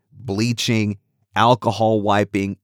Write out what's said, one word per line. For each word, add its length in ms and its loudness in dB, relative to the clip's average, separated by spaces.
bleaching, 880 -2
alcohol 640 2
wiping, 640 0